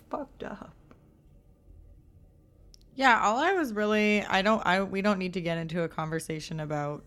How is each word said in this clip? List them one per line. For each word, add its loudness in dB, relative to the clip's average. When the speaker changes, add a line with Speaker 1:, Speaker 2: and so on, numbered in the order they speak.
Speaker 1:
fucked -10
up. -12
Speaker 2:
Yeah, 6
all 4
I 2
was 0
really, 2
I 2
don't, 2
I, 2
we -4
don't 2
need -4
to -4
get -2
into -4
a -4
conversation -6
about, -6